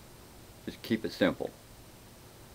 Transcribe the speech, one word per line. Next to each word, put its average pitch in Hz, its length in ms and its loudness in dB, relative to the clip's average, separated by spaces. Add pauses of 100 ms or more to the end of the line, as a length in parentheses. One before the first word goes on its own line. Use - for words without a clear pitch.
(640)
Just - 180 -8
keep 110 220 4
it 85 80 2
simple. - 380 6 (1040)